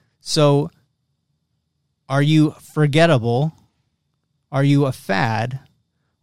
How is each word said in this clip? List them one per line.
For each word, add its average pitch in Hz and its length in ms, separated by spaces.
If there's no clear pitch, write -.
So 147 500
are 135 140
you 151 300
forgettable? 147 800
Are 139 120
you 143 220
a 127 60
fad? 127 680